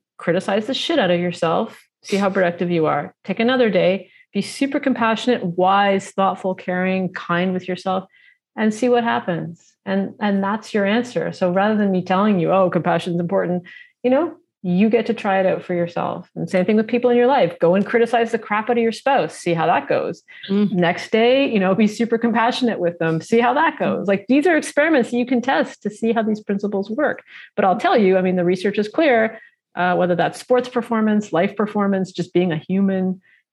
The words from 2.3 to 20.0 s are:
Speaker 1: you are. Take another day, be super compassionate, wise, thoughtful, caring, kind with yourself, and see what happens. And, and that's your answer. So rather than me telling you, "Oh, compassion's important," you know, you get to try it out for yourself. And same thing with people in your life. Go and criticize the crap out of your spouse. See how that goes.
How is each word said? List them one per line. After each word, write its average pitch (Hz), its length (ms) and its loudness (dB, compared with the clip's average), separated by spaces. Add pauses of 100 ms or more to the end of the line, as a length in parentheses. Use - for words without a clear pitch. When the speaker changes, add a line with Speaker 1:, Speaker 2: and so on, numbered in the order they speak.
Speaker 1:
you 165 160 2
are. 143 280 -2 (100)
Take 190 160 -6
another 240 300 2
day, 185 400 0 (240)
be 202 80 -2
super 277 380 -4
compassionate, 226 640 -2
wise, 196 680 0
thoughtful, 190 440 -2
caring, 185 580 -2
kind 180 400 -2
with 180 140 -6
yourself, 185 380 -4 (500)
and 220 180 0
see 247 160 0
what 240 140 2
happens. 175 680 -6 (120)
And, 196 340 -2
and 196 240 2
that's 208 300 -6
your 202 120 0
answer. 196 460 -2
So 180 200 -2
rather 202 240 2
than 202 160 2
me 180 120 0
telling 190 360 2
you, 160 120 0
"Oh, 185 180 4
compassion's 170 500 0
important," 180 440 -2 (400)
you 247 80 2
know, 320 240 2 (260)
you 190 280 2
get 220 160 2
to 226 80 -2
try 190 260 0
it 190 60 2
out 175 180 0
for 180 100 -6
yourself. 175 640 -4
And 170 140 -6
same 185 160 0
thing 214 100 2
with 220 120 2
people 240 220 0
in 240 80 4
your 240 100 4
life. 254 320 2
Go 175 160 4
and 196 100 2
criticize 233 460 0
the 226 60 0
crap 214 320 -4
out 240 80 0
of 233 60 2
your 226 80 2
spouse. 226 420 0
See 175 200 -4
how 160 120 0
that 233 220 0
goes. - 340 -2 (280)